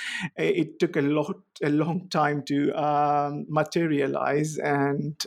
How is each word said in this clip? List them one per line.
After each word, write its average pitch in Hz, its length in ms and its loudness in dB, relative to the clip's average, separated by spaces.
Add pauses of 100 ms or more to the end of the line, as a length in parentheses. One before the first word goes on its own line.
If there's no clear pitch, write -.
<laughs> - 340 -8
it, 160 200 0
it 156 220 -2
took - 160 0
a 143 60 2
lot, 147 360 0 (260)
a 151 60 2
long 156 400 0
time 147 380 2
to, 143 260 2
um, 147 760 0
materialize, 151 1080 0
and, 143 580 0 (120)